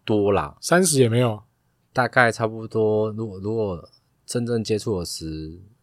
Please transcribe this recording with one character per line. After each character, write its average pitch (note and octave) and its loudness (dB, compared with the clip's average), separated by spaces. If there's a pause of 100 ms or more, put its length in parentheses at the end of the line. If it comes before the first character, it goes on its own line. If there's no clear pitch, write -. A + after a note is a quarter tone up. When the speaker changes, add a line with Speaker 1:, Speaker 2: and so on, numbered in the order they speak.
Speaker 1:
多 G#2 2
啦。 D#2+ -2
Speaker 2:
三 F3+ 4
十 D3+ 2
也 A#2+ 6
没 A2+ 2
有？ A#2 0 (500)
Speaker 1:
大 B2 0
概 A#2+ 4
差 A2+ -4
不 A2 -6
多， G#2+ 0
如 A2+ -8
果， F#2+ -12
如 G2+ -6
果 G2+ -4 (380)
真 A#2+ -4
正 A#2 -2
接 G#2+ 0
触 G2+ -2
的 E2+ -4
十， D#2+ -10 (240)